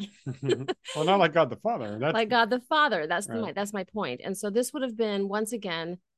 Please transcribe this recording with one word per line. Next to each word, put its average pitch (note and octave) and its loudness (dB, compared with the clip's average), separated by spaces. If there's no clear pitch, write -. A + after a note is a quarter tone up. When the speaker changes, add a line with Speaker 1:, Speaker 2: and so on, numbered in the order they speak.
Speaker 1:
<laughs> - -
Speaker 2:
<laughs> C3 -2
Well, D3+ 0
not F#3+ 6
like E3 6
God D#3 6
the A2 -6
Father. A#2+ -4
That's C#3+ 0
Speaker 1:
Like A3 2
God A#3 4
the B3 -2
Father. B3 2
That's F3+ -2
Speaker 2:
Right. A#3 -4
Speaker 1:
my, G3 -4
that's G3+ -4
my G3 -4
point. F#3 -6
And G3 -6
so G#3 -6
this A#3+ 0
would D4 -4
have A#3+ -4
been, G3+ 0
once G#3+ -2
again, F3+ -6